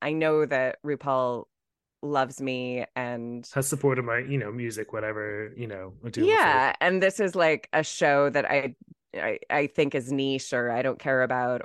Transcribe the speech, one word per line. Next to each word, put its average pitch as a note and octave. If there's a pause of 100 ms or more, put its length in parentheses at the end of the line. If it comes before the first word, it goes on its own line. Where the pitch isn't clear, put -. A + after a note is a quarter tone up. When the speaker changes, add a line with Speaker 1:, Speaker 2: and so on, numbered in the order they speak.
Speaker 1:
I D3
know D#3
that C3
RuPaul C3 (560)
loves C3+
me B2+ (100)
and" A#2+
Speaker 2:
Has C3+
supported C3+
my, A#2
you C#3
know, G#2
music, A2+
whatever, G#2+
you A#2
know, F#2+ (120)
I A#2+
do -
it F4
for A4
Speaker 1:
Yeah, C#3
and F#3
this F#3+
is, F#3
like, D#3+
a D#3
show C#3+
that C#3+
I, C3+ (400)
I, F#2 (100)
I C#3+
think C#3+
is B2+
niche C3+
or A#2+
I A#2
don't C3
care C3+
about B2